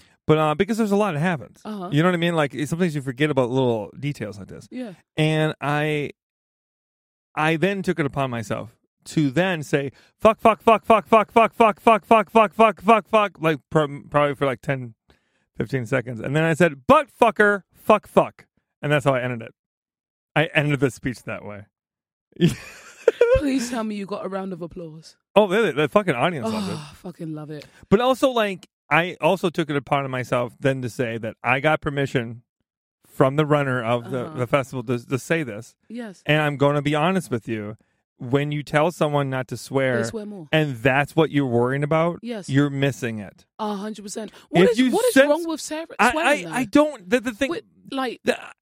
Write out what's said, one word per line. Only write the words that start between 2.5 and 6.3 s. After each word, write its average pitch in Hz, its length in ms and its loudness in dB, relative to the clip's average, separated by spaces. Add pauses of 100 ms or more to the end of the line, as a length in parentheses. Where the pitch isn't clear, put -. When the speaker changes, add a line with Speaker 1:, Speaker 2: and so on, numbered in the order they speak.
Speaker 1:
sometimes 165 300 -2
you 147 60 -4
forget 135 280 -2
about 131 220 0
little 120 480 0
details 107 400 -8
like 92 80 -16
this. - 240 -18
Speaker 2:
Yeah. 240 220 -12 (240)
Speaker 1:
And 156 440 0
I, 147 500 -4 (1200)